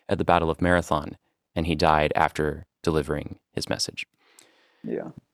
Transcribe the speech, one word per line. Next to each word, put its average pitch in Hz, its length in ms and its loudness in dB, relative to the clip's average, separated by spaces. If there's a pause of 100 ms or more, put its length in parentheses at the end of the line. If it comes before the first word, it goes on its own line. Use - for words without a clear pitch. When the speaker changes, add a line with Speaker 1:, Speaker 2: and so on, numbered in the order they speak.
Speaker 1:
at 98 100 0
the 87 60 -2
Battle 85 260 4
of 80 100 -4
Marathon, 85 560 0 (380)
and 82 120 -2
he 82 80 0
died 78 400 4
after 76 520 -2 (160)
delivering 76 560 -2 (140)
his - 160 -8
message. - 360 -6 (800)
Speaker 2:
Yeah. - 260 -8 (240)